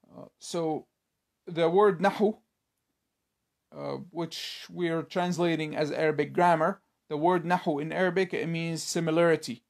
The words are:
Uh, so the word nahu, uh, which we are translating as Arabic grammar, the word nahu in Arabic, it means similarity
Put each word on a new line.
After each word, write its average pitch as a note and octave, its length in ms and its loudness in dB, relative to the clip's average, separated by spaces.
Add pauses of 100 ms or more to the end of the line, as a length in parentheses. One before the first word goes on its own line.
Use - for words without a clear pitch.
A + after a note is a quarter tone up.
(160)
Uh, - 100 -18 (140)
so D#3+ 460 -6 (600)
the E3 240 0
word F#3+ 300 4
nahu, G3 380 0 (1400)
uh, C#3+ 220 -8 (140)
which - 600 -10
we F3 180 -2
are E3 140 -2
translating E3 720 -2
as D3 160 -2
Arabic D3+ 420 0
grammar, E3+ 480 4 (280)
the D3+ 80 -4
word E3+ 260 2
nahu E3+ 380 0
in D#3+ 100 -6
Arabic, F3+ 420 0
it D#3 140 -4
means E3 340 -4
similarity E3 880 2